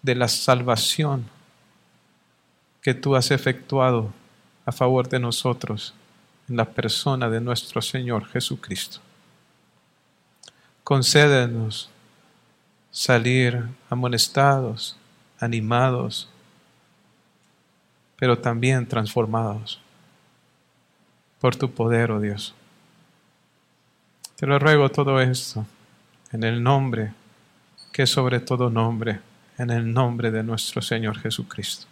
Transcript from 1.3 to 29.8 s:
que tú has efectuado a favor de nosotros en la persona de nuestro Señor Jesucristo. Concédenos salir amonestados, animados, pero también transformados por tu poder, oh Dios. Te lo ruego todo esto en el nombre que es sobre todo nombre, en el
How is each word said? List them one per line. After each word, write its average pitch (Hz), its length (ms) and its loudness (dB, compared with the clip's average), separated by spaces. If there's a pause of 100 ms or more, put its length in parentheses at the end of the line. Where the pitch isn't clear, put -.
que 131 140 0
tú 135 220 2
has 123 140 2
efectuado 127 840 2 (540)
a 131 60 -4
favor 127 360 2
de 127 120 0
nosotros 120 720 -4 (540)
en 123 80 -4
la 113 100 2
persona 127 640 -4
de 113 100 -2
nuestro 120 400 -4
Señor 120 460 -4
Jesucristo. - 720 -8 (1900)
Concédenos 123 1040 2 (1000)
salir 120 760 2 (200)
amonestados, 123 1120 0 (400)
animados, 120 920 0 (1900)
pero 123 240 2
también 123 460 0
transformados 110 960 -2 (1600)
por 123 160 2
tu 131 140 -2
poder, 117 400 0
oh 107 100 -2
Dios. 104 340 -6 (1800)
Te 143 100 -4
lo 139 120 4
ruego 143 320 6
todo 139 280 2
esto 127 460 0 (680)
en 113 120 -4
el 117 180 0
nombre 120 520 0 (760)
que 135 120 0
es 135 60 2
sobre 127 300 0
todo 123 300 0
nombre, 113 500 -2 (380)
en 120 120 -4
el 117 220 -2